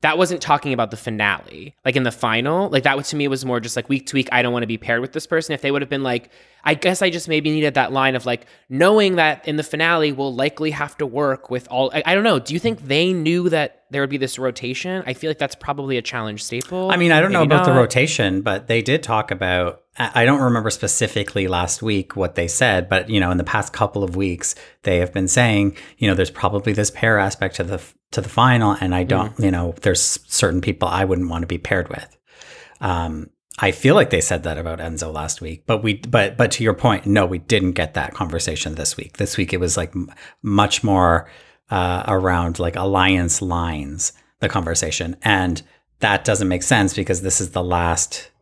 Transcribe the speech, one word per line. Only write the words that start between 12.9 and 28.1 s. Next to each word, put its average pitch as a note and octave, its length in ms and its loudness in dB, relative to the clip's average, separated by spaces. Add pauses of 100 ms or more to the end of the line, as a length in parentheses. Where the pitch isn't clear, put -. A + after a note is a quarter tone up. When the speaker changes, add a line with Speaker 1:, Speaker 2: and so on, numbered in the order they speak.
Speaker 1:
knew F3 360 0
that D#3 400 -2
there C#3 120 -4
would C3+ 100 -2
be C#3+ 60 -4
this C3 200 -4
rotation? B2+ 720 -6
I B2+ 60 -6
feel D#3 180 -6
like - 80 -6
that's C#3 160 -4
probably C3+ 420 -4
a A#2 60 -2
challenge A2 400 -8
staple. F#3 480 -4
Speaker 2:
I F3+ 60 2
mean, F3 160 4
I D#3 80 8
don't F#3+ 100 4
know F3+ 80 2
Speaker 1:
Maybe D3+ 160 4
Speaker 2:
about F3+ 100 6
the F3 80 4
Speaker 1:
not. - 60 6
Speaker 2:
rotation, A#2 640 2
but G2+ 260 -2
they A#2 160 2
did C3+ 180 0
talk A2 300 -2
about, F#2 500 0 (160)
I, A#2+ 260 2
I - 20 6
don't C#3 160 4
remember A#2+ 280 2
specifically G#2 760 -2
last F2+ 340 -2
week G#2 340 -2
what F#2 200 -2
they F2 140 0
said, F#2+ 380 2
but, F#2+ 220 0
you G#2+ 100 2
know, F2+ 120 2
in F2+ 60 2
the F2 80 0
past - 280 -2
couple G2+ 300 -2
of F2+ 120 -4
weeks, F#2 380 -2 (300)
they F#2 160 2
have F2 140 0
been F#2+ 160 0
saying, G#2 460 2 (220)
you A2+ 100 2
know, G2 60 4
there's F2+ 160 2
probably G2+ 440 -2
this G2+ 180 0
pair A2+ 260 2
aspect G2 380 -2
to - 80 -4
the F2+ 120 -6
f-, - 180 -12 (180)